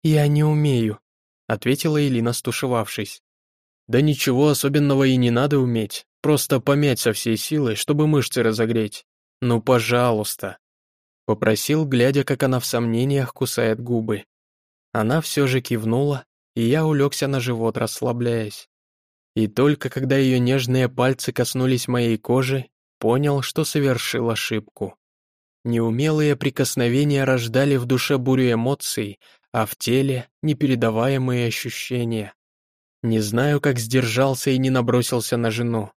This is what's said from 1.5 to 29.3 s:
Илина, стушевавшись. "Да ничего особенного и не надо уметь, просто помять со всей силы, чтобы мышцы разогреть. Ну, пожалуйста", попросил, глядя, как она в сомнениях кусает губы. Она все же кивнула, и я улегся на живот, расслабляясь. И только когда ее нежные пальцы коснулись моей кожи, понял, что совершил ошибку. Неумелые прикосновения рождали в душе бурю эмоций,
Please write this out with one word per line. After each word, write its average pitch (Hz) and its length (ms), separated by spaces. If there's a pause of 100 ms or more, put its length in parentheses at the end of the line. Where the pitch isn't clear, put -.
Илина, 120 280
стушевавшись. 117 880 (680)
"Да 123 140
ничего 147 480
особенного 143 540
и 131 120
не 123 140
надо 139 300
уметь, 117 460 (160)
просто 147 380
помять 143 400
со 113 140
всей 113 240
силы, 135 380
чтобы 151 320
мышцы 139 340
разогреть. 113 640 (360)
Ну, 117 200
пожалуйста", 117 960 (680)
попросил, 117 600
глядя, 135 380
как 143 200
она 127 160
в - 60
сомнениях 120 680
кусает 117 460
губы. 113 460 (640)
Она 117 300
все 143 240
же 127 160
кивнула, 123 640 (300)
и 117 80
я 147 220
улегся 143 420
на 135 120
живот, 117 380
расслабляясь. 117 920 (680)
И 110 120
только 139 420
когда 135 280
ее 127 220
нежные 127 500
пальцы 131 420
коснулись 127 560
моей 120 300
кожи, 127 520 (300)
понял, 139 420
что 156 240
совершил 123 640
ошибку. 107 680 (680)
Неумелые 135 720
прикосновения 135 880
рождали 131 520
в 123 100
душе 131 320
бурю 127 360
эмоций, 117 680 (360)